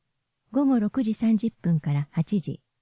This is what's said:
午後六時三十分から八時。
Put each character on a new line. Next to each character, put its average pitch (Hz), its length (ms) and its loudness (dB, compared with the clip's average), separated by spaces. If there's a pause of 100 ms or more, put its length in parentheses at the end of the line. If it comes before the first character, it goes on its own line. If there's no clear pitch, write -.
(520)
午 277 140 0
後 254 160 2
六 214 220 -2
時 214 100 -2
三 226 240 2
十 226 140 -2
分 165 280 0
か 143 140 -2
ら 143 180 -2
八 165 300 -2
時。 - 180 -10 (220)